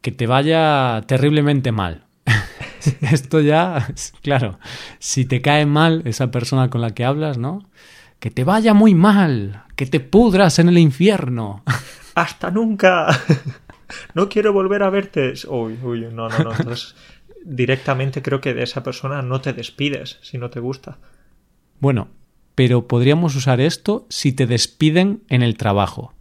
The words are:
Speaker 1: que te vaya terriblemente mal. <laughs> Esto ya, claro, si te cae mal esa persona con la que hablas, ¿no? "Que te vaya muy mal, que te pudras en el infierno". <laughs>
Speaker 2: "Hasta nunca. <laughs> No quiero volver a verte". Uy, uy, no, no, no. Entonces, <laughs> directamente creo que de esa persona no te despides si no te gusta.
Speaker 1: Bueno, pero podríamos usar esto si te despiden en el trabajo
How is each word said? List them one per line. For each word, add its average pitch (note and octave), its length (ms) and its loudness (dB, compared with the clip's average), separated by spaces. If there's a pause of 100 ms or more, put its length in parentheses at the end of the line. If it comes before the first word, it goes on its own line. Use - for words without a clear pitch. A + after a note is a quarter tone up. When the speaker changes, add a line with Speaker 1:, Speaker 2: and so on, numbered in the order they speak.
Speaker 1:
que B2 120 -6
te C3+ 140 -4
vaya C#3+ 800 2
terriblemente C#3+ 640 2
mal. F2+ 320 -4 (760)
<laughs> C3+ 200 -2
Esto D#3 400 0
ya, D3+ 460 2 (340)
claro, C3 380 -2 (400)
si - 260 -2
te B2+ 160 -2
cae D3 240 2
mal D#3+ 400 2
esa A#2+ 260 -4
persona B2+ 380 0
con A#2+ 120 -4
la A#2 100 -4
que A#2+ 140 -4
hablas, C#3+ 320 -2
¿no? E3+ 320 -8 (500)
"Que D3 120 -8
te C3 120 -4
vaya G#3+ 300 4
muy G#3 220 8
mal, D#3+ 680 2 (120)
que C#3 100 -4
te C3+ 140 0
pudras F#3+ 600 4
en E3+ 100 6
el F3 80 6
infierno". C3+ 840 2 (260)
<laughs> - 260 -16
Speaker 2:
"Hasta - 360 -4
nunca. G3 600 2
<laughs> C3 140 -2 (840)
No F#3+ 160 0
quiero G#3 240 0
volver G3 300 0
a F#3+ 80 2
verte". F#3+ 420 -2 (140)
Uy, A2+ 360 -6
uy, A#2+ 180 -6 (100)
no, A2+ 180 -8
no, A#2+ 140 -2
no. A#2 120 -4
Entonces, A#2 400 -6 (240)
<laughs> - 240 -20
directamente C3+ 800 -4
creo C3 180 -4
que C3 140 -4
de A#2+ 100 -6
esa B2 200 -8
persona C3+ 400 -8
no B2+ 180 -4
te C3+ 120 -6
despides - 680 -8
si - 160 -14
no B2 140 -10
te B2+ 80 -12
gusta. B2+ 400 -10 (800)
Speaker 1:
Bueno, C3 300 0 (440)
pero B2 340 2
podríamos C#3+ 480 2
usar C3 260 0
esto E3+ 480 -2
si - 240 -2
te C3+ 120 0
despiden D#3 840 0
en B2+ 120 2
el A#2 160 0
trabajo G2+ 640 -2